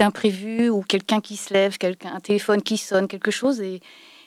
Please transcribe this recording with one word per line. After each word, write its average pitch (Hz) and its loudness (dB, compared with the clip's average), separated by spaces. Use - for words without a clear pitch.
imprévu 214 0
ou 208 0
quelqu'un 196 0
qui 208 -6
se - -12
lève, 196 2
quelqu'un, 185 -4
un 185 -8
téléphone 208 2
qui 214 -2
sonne, 196 0
quelque 190 -4
chose, 254 0
et, 190 -8